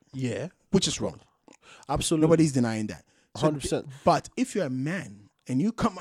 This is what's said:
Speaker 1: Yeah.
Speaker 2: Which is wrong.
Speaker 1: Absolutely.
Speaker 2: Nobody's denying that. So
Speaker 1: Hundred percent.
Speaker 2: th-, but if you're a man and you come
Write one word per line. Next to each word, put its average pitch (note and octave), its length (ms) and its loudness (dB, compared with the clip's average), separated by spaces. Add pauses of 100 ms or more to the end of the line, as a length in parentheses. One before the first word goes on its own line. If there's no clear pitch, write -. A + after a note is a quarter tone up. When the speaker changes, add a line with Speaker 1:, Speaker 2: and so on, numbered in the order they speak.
(120)
Speaker 1:
Yeah. B2+ 360 -6 (240)
Speaker 2:
Which G3 140 2
is - 140 -4
wrong. F2 200 -6 (680)
Speaker 1:
Absolutely. D#3 380 2
Speaker 2:
Nobody's D#3+ 260 6
denying A2+ 360 0
that. E2 160 -14 (320)
So - 60 -6
Speaker 1:
Hundred D3+ 200 2
percent. - 240 -4
Speaker 2:
th-, C3+ 80 -16 (100)
but D#3+ 320 2
if B3 200 -2
you're F#3+ 100 -2
a C3 40 -4
man B2+ 580 -6 (180)
and C3 160 0
you G#3+ 80 2
come A3 300 -2